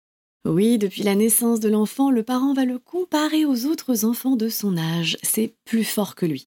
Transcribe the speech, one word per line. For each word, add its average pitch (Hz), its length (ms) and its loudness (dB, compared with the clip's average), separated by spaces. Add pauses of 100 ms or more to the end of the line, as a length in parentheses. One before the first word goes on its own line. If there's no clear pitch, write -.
(440)
Oui, 208 320 2
depuis 202 260 -2
la 202 120 2
naissance 226 440 2
de 214 120 0
l'enfant, 214 400 2
le 233 120 2
parent 254 300 0
va 262 140 0
le 247 120 -4
comparer 311 680 0
aux 247 180 0
autres 254 400 -2
enfants 240 320 0
de 220 140 0
son 202 260 -2
âge. 165 460 -2
C'est - 320 -2 (100)
plus 226 200 0
fort 196 300 -4
que 185 120 -2
lui. 143 240 -4